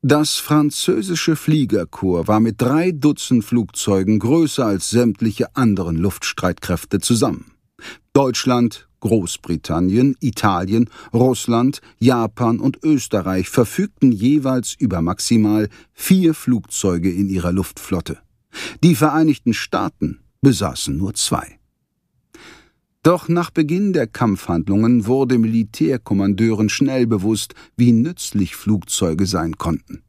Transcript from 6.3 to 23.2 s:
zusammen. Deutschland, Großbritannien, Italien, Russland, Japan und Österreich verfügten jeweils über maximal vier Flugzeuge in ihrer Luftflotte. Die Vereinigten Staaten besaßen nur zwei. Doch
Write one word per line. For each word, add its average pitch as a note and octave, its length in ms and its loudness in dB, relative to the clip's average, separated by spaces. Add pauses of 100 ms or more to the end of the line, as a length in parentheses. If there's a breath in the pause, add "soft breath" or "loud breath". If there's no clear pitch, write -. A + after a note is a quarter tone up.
zusammen. - 500 -2 (640 loud breath)
Deutschland, B2 760 0 (140)
Großbritannien, F#2+ 1200 0
Italien, G#2 680 0 (240 loud breath)
Russland, A#2+ 680 0 (160 soft breath)
Japan A#2 640 0
und C3 200 -2
Österreich F#2 680 -2
verfügten C3 640 2
jeweils C3 600 0
über G2+ 280 -2
maximal G#2 680 0 (240 soft breath)
vier F#3 420 2
Flugzeuge F#2+ 800 -2
in G2 160 -2
ihrer F2+ 240 -2
Luftflotte. F2+ 680 -4 (680 loud breath)
Die E3+ 100 6
Vereinigten D3+ 580 2
Staaten - 680 -6 (180)
besaßen F2 560 -2
nur F#2+ 180 -6
zwei. - 460 -6 (1400 loud breath)
Doch E3 280 0